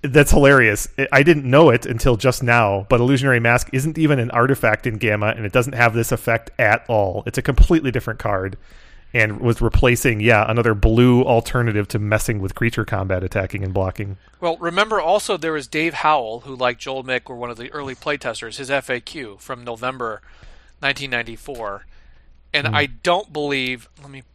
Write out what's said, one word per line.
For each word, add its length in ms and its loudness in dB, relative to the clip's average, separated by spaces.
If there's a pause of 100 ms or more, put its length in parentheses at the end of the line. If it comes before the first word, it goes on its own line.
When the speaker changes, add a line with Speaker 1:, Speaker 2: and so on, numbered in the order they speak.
Speaker 1:
that's 280 4
hilarious. 560 6 (120)
I, 140 -2
I 100 4
didn't 220 4
know 260 8
it 160 2
until 280 0
just 280 0
now, 460 2
but 100 4
Illusionary 400 2
Mask 340 0
isn't 240 -2
even 220 2
an 120 -2
artifact 540 0
in 120 -4
Gamma, 380 0
and 100 -10
it 60 -6
doesn't 220 0
have 220 2
this 160 -2
effect 480 -2
at 300 2
all. 360 -2
It's 140 -6
a 40 -6
completely 480 4
different 280 -6
card. 380 -4 (540)
And 300 0
was 180 0
replacing, 600 2
yeah, 280 4
another 280 0
blue 480 4
alternative 640 0
to 100 -6
messing 420 -2
with 140 -6
creature 320 -2
combat 380 -4
attacking 400 -6
and 100 -6
blocking. 440 -6 (220)
Speaker 2:
Well, 180 -2
remember 440 -2
also 340 -2
there 180 -6
was 140 -8
Dave 280 -6
Howell, 460 -2
who, 140 -16
like 220 -4
Joel 260 -10
Mick, 240 -6
were 80 -14
one 140 -10
of 80 -12
the 140 -16
early 240 -12
playtesters, 640 -8
his 120 -12
F 180 -2
A 120 -4
Q 400 -16
from 240 -14
November 580 -8 (580)
nineteen 300 -4
ninety-four. 760 -8 (680)
And 140 -2
Speaker 1:
Hmm. 80 -4
Speaker 2:
I 100 0
don't 480 -4
believe, 560 -6 (100)
let 120 -20
me 100 -20 (140)